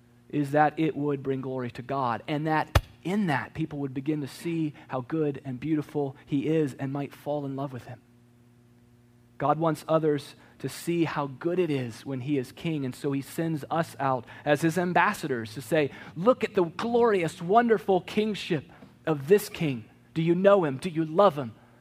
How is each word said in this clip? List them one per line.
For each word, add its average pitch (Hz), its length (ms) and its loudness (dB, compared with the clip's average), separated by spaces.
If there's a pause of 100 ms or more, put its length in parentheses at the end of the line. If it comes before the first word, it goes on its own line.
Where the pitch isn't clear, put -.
(280)
is 143 220 -2
that 147 280 4
it 160 180 0
would 143 260 -2
bring 135 200 -2
glory 127 280 -4
to 123 120 -10
God, 123 440 -2
and 151 200 -2
that 156 360 2 (220)
in 196 220 0
that 131 280 -2
people 151 260 -6
would 139 140 -4
begin 147 280 -4
to 131 60 -6
see 165 460 -4 (140)
how 127 140 -4
good 147 420 -2
and 127 160 -8
beautiful 147 560 -2 (100)
he 139 200 0
is 151 280 2
and 135 180 -6
might 143 220 -8
fall 147 300 -6
in 139 100 -6
love 135 180 -6
with 120 120 -12
him. 120 160 -16 (1400)
God 147 200 2
wants 160 300 0
others 156 460 2 (260)
to 139 80 -6
see 170 360 -2
how 147 220 -2
good 165 320 -4
it 175 120 2
is 127 360 -4
when 131 140 -6
he 139 180 0
is 127 140 -4
king, 156 320 -4
and 127 100 -4
so 143 180 -4
he 139 80 -2
sends 160 500 -4
us 160 280 -2
out 131 260 0 (200)
as 147 180 4
his 165 160 2
ambassadors 170 760 2
to 139 60 -10
say, 151 300 2 (240)
"Look 220 300 2
at - 100 -6
the 185 100 4
glorious, 208 800 2
wonderful 202 600 4
kingship 202 680 -2 (340)
of 143 220 0
this 196 220 6
king. 131 360 -4 (300)
Do 165 80 0
you 170 120 4
know 196 300 6
him? 135 140 -2
Do 180 100 -6
you 160 160 -2
love 160 320 4
him? 123 160 -6 (280)